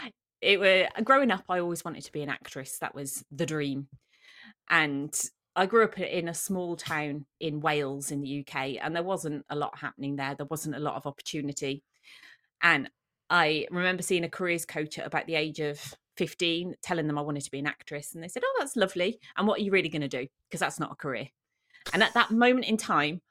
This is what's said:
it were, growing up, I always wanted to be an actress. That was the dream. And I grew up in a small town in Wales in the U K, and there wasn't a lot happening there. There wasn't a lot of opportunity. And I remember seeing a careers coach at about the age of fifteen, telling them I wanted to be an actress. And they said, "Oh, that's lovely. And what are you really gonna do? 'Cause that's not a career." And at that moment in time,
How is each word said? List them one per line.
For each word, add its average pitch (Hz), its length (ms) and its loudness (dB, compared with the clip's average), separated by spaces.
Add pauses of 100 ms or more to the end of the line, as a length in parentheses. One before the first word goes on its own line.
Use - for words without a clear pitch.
(400)
it 196 200 6
were, 190 280 6 (140)
growing 269 280 6
up, 190 180 0
I 180 100 2
always 175 260 -2
wanted 147 200 -10
to - 80 -16
be 151 100 -4
an 143 60 -6
actress. - 500 -8
That - 160 -6
was 139 360 -8
the 151 160 -2
dream. 143 420 -2 (800)
And 147 500 2 (380)
I 185 100 6
grew 220 180 6
up 202 140 0
in 170 300 -2
a 170 60 -4
small 180 420 -4
town 147 500 -4 (140)
in 151 200 -2
Wales 143 500 0
in 143 120 -2
the 139 60 -6
U 143 160 -4
K, 135 340 -4
and 160 160 -4
there 170 80 0
wasn't 160 480 -4
a 147 60 -4
lot 143 220 -4
happening 139 380 -6
there. 139 180 -4
There 143 120 -8
wasn't 151 300 -6
a 147 40 -6
lot 147 140 -4
of 139 120 -8
opportunity. 143 760 -6 (800)
And 160 260 4 (400)
I 156 420 4
remember 180 320 0
seeing 175 220 2
a 165 40 -2
careers 170 360 -2
coach 156 340 -6
at - 80 -6
about 151 200 -4
the 160 80 -4
age 156 260 -2
of 147 340 -6 (220)
fifteen, 175 640 -2
telling 165 240 -2
them 147 120 0
I 147 40 -2
wanted 147 220 -4
to - 60 -10
be 139 80 -8
an 143 80 -4
actress. - 480 -8
And 165 80 -14
they 175 60 -12
said, - 160 -8
"Oh, 539 140 0
that's 277 180 -4
lovely. 190 440 0 (160)
And 196 100 2
what 214 140 2
are - 20 -2
you 196 100 -2
really 180 160 4
gonna 151 200 -2
do? 131 180 -6 (240)
'Cause 170 100 -6
that's 151 200 -2
not 147 120 -4
a - 40 -18
career." 131 320 -6 (640)
And 190 100 4
at 220 120 2
that 233 160 4
moment 247 360 6
in 220 100 2
time, 160 440 0 (100)